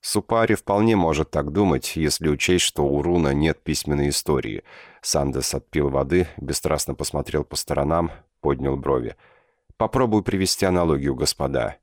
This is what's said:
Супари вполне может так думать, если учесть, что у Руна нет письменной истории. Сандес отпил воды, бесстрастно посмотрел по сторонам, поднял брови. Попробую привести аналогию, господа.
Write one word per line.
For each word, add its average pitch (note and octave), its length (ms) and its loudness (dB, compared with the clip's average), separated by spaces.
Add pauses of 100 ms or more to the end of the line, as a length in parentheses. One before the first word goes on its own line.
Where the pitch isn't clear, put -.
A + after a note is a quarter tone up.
Супари A2+ 540 0
вполне G#2+ 400 2
может D#2+ 340 2
так D2 220 -2
думать, E2 460 0
если D#2 320 0
учесть, E2+ 340 2
что - 220 0
у C#2+ 160 2
Руна E2 320 2
нет D2+ 280 0
письменной D2 480 -2
истории. B1+ 540 -4 (380)
Сандес C#2 520 -2
отпил C#2+ 360 -2
воды, C#2 380 0 (100)
бесстрастно C#2+ 580 -4
посмотрел D2 480 -4
по - 140 -10
сторонам, D#2 540 -2 (280)
поднял C#2 380 -2
брови. B1+ 400 -2 (580)
Попробую A2 480 2
привести F#2+ 420 0
аналогию, D#2 500 2
господа. C2 680 -2